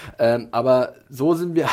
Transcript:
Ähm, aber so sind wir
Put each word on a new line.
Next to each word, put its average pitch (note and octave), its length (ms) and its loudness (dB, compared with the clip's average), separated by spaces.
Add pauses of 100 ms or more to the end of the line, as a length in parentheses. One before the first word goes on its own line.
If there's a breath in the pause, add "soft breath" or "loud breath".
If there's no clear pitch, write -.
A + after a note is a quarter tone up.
(200 loud breath)
Ähm, A#2 320 2
aber B2+ 420 2 (160)
so C#3+ 240 0
sind E3+ 220 -4
wir D#3 160 0